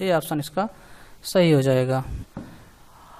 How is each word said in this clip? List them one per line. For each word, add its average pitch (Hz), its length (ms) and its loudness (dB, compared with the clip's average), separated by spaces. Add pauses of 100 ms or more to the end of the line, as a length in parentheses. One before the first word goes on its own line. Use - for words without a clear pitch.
ए 190 120 0
ऑप्शन 156 280 -2
इसका 190 280 -4 (540)
सही 175 280 2
हो 143 120 6
जाएगा। 131 420 0 (1160)